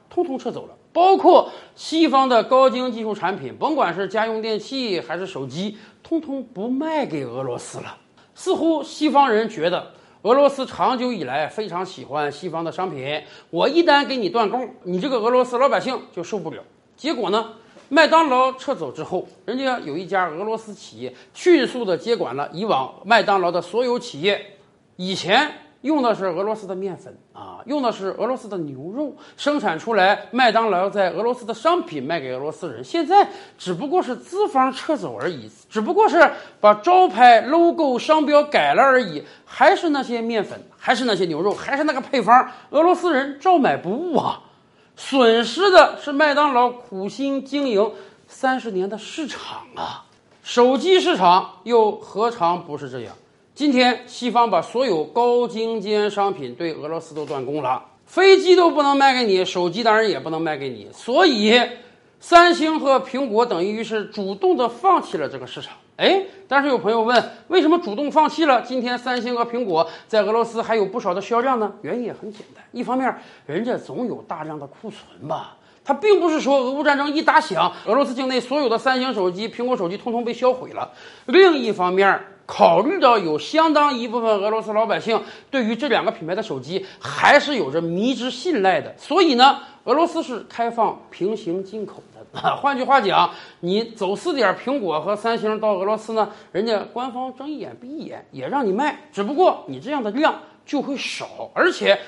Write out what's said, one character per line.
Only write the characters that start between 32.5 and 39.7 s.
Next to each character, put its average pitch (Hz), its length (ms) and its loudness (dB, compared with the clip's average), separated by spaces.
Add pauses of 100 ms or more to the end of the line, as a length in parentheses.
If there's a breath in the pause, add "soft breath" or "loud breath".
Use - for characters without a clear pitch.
斯 156 220 -10
人。 113 100 -12
现 330 240 -4
在 370 220 6 (280 loud breath)
只 185 160 -8
不 185 140 -6
过 339 160 0
是 233 140 -8
资 403 320 -4
方 262 240 2
撤 302 240 -4
走 147 200 -8
而 160 140 -4
已， 117 180 -10 (220)
只 220 100 -4
不 277 140 -2
过 403 140 6
是 349 200 6 (300 loud breath)
把 208 160 6
招 359 320 6
牌、 233 360 8
logo、 320 580 2
商 311 260 2
标 294 160 6
改 170 320 2
了 208 80 6
而 262 180 6
已， 160 220 -4 (220 loud breath)
还 330 320 4